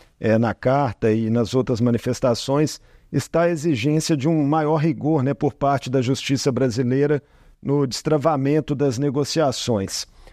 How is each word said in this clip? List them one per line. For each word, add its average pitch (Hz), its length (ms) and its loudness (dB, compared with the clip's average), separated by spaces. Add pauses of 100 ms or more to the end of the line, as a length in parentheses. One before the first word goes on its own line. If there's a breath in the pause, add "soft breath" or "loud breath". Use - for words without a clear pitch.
(180 soft breath)
é, 113 180 2
na 113 160 2
carta 127 600 0
e 110 180 0
nas 117 240 0
outras 127 260 0
manifestações, 127 1000 0 (320 soft breath)
está 160 300 -2
a 170 80 2
exigência 151 680 0
de 135 120 0
um 160 140 2
maior 151 360 0
rigor, 147 440 0
né, 135 120 0
por 143 200 -2
parte 139 340 -2
da 131 140 0
justiça 135 480 0
brasileira 131 720 0 (400 soft breath)
no 139 240 0
destravamento 147 880 0
das 127 240 0
negociações. 135 1040 -2 (280 soft breath)